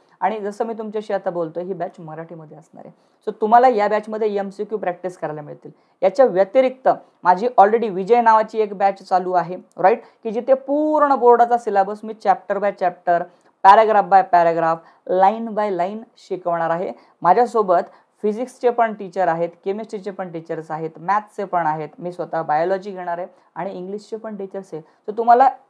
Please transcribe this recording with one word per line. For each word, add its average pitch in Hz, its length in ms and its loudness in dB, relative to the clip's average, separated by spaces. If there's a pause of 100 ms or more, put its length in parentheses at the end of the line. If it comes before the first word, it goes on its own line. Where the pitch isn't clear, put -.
(220)
आणि 208 180 -2
जसं 208 260 -6
मी 226 80 -8
तुमच्याशी 214 400 -8
आता 196 160 -4
बोलतोय, 170 340 -6
ही 190 100 -8
बॅच 180 260 -10
मराठीमध्ये 160 580 -18
असणार - 280 -20
आहे. 160 80 -20 (340)
So 208 140 -6
तुम्हाला 233 280 6
या 208 180 0
बॅचमध्ये 214 480 -4
एमसीक्यू 202 420 -8
प्रॅक्टिस 180 400 -8
करायला 151 240 -10
मिळतील. 147 300 -20 (300)
याच्या 190 240 4
व्यतिरिक्त 208 640 0 (340)
माझी 185 260 0
already 220 400 4
विजय 196 320 2
नावाची 220 380 2
एक 208 140 -4
बॅच 196 300 -2
चालू 180 300 -2
आहे, 175 240 -2 (200)
राईट, 202 240 2 (220)
की 226 80 -6
जिथे 240 240 -2
पूर्ण 294 600 0
बोर्डाचा 240 420 4
सिलेबस 208 460 -2
मी 220 100 -12 (120)
chapter 190 320 0
by 202 140 -2 (100)
chapter, 175 380 -2 (440)
paragraph 208 460 6
by 190 120 6 (100)
paragraph, 165 480 2 (340)
line 214 400 2
by 208 200 -2
line 196 280 -4 (180)
शिकवणार 170 500 -4
आहे. 170 220 -4 (300)
माझ्यासोबत 196 720 2 (300)
फिजिक्सचे 240 460 -4
पण 233 240 0
टीचर 190 340 -4
आहेत, 170 220 -2 (160)
केमिस्ट्रीचे 208 460 -8
पण 185 200 -12
टीचर्स 160 400 -12
आहेत, 160 280 -8
मॅथ्सचे 202 460 -4
पण 175 220 -2
आहेत, 156 220 -4 (100)
मी 175 120 -8
स्वतः 165 300 -8
बायोलॉजी 180 500 -2
घेणार 180 260 -8
आहे 185 100 -10 (280)
आणि 185 160 -8
इंग्लिशचे 196 460 -12
पण 214 200 -12
टीचर्स 196 360 -14
आहेत. 156 100 -14 (240)
तर 208 100 -8
तुम्हाला 240 320 6 (200)